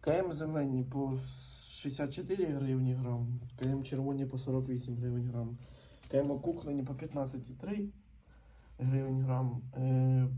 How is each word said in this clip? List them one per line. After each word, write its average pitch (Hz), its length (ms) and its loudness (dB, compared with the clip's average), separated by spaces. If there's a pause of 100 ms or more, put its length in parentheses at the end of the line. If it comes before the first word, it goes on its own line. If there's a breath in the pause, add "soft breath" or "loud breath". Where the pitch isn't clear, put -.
К 147 100 2
М 175 220 4
зелені 147 500 0
по 131 360 -2 (520)
шістдесят 139 420 -4
чотири 185 320 0
гривні 131 480 2
грам. 120 460 -2 (200)
К 131 60 -2
М 135 180 2
червоні 135 420 -2
по 131 120 -4
сорок 131 320 0
вісім 123 260 -2
гривень 123 320 0
грам. 117 300 -4 (540 loud breath)
К 139 60 4
М 143 140 4
окуклені 143 520 -2
по 131 100 -4
п'ятнадцять 131 560 -6
і 127 40 -12
три 202 320 -4 (960 soft breath)
гривень 131 420 2
грам. 127 400 2 (160)
Е, 131 500 6 (100)